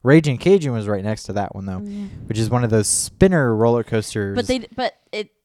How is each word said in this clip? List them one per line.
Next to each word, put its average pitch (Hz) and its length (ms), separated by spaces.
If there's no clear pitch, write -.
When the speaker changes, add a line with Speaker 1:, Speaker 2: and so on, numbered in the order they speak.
Speaker 1:
Raging 147 360
Cajun 175 340
was 110 140
right 101 160
next 107 220
to 101 80
that 101 220
one, 98 120
though, 95 140
Speaker 2:
Yeah. 202 260
Speaker 1:
which 107 120
is 113 120
one 123 140
of 110 60
those 110 180
spinner 156 680
roller 117 260
coasters. 104 540
Speaker 2:
But 101 100
they 254 120
d-, 226 180
but 247 180
it 208 180